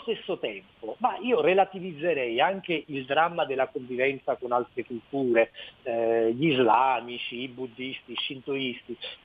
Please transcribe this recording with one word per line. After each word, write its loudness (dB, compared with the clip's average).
stesso -4
tempo, -10
ma 0
io 2
relativizzerei 2
anche 0
il -6
dramma 2
della 0
convivenza -2
con -4
altre -2
culture, 2
eh, 2
gli 0
islamici, 2
i -8
buddisti, -10
i -8
shintoisti. -6